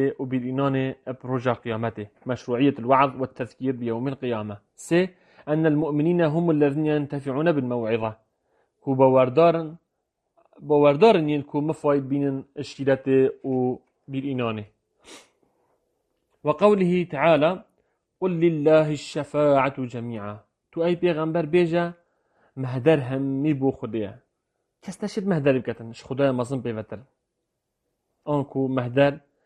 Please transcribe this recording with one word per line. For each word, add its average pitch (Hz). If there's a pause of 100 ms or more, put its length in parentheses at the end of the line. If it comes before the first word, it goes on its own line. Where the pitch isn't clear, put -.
(200)
و 139
بيرينان 131 (280)
بروجا 127
قيامته. 113 (180)
مشروعية 127
الوعظ 131
والتذكير 131
بيوم 120
القيامة. 110 (180)
سي، 180 (380)
أن 156
المؤمنين 156
هم 170
الذين 147
ينتفعون 147
بالموعظة. 117 (640)
كو 139
باوردارن، 135 (840)
باوردارن 147
ين 147
كو 147
مفايد 143
بينن 139 (160)
الشيرت 135 (100)
و 127 (320)
بيرينانه. 127 (1800)
وقوله 180
تعالى: 160 (580)
"قل 185
لله 156
الشفاعة 139
جميعا". 117 (320)
تو 165
أي 175
پیغمبر 165
بيجا 170 (640)
مهدر 131
همي 135
بو 135
خديه. 107 (600)
كس -
نشد 202
مهدر 143
بكتن، 117
اش 110
خدايا 135
مظلم 123
بيوتر. 110 (1300)
آنكو 135
مهدر 131 (260)